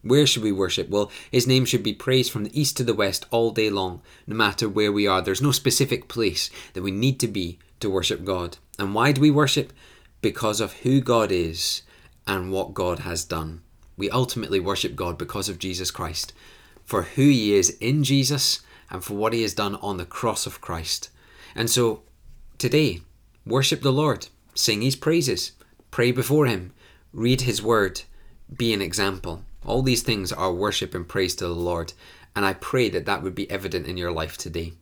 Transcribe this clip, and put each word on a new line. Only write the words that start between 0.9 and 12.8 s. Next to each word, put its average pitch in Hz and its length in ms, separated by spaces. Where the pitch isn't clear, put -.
his 123 160
name 131 160
should 123 200
be 107 100
praised 131 400
from 107 100
the 104 160
east 143 160
to 131 80
the 117 100
west 101 380
all 117 200
day 110 180
long, 95 320
no 107 80
matter 110 320
where 104 240
we 104 160
are. 92 140
There's 95 200
no 143 100
specific - 580
place 107 400
that 92 100
we 98 80
need 120 300
to 120 80
be 90 300
to 110 80
worship 90 360
God. 90 320
And 101 160
why 123 200
do 135 80
we 151 100
worship? 143 400
Because 107 400
of 104 140
who 135 260
God 117 320
is 82 520
and 95 240
what 95 220
God 90 260